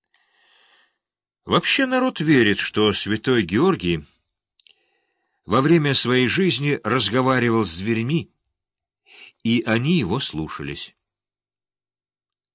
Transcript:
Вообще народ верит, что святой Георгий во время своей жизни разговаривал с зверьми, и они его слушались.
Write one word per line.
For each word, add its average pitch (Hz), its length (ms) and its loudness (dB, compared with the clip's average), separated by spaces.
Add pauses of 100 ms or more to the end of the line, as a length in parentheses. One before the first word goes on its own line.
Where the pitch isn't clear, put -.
(1400)
Вообще 214 420 0
народ 254 340 -2
верит, 123 380 4
что 107 340 0
святой 110 500 -2
Георгий 90 600 0 (1400)
во 110 160 2
время 147 340 4
своей 127 320 2
жизни 147 580 0
разговаривал 120 840 0
с - 40 -6
зверьми, 113 640 -4 (1080)
и 117 240 0
они 123 320 0
его 110 220 -2
слушались. 73 760 -10 (1600)